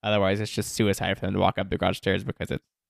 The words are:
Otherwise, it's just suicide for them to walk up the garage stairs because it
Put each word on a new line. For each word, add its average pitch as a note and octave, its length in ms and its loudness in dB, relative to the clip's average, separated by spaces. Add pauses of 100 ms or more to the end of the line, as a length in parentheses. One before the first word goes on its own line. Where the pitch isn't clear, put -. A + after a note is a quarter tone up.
Otherwise, G#2 380 2
it's G#2 100 -4
just - 220 -4
suicide G2 460 0
for - 80 -4
them F#2+ 80 -2
to G2 60 0
walk F#2+ 180 2
up F#2+ 120 -4
the - 80 -2
garage F#2 200 0
stairs F#2+ 260 0
because - 260 -8
it - 120 -4 (280)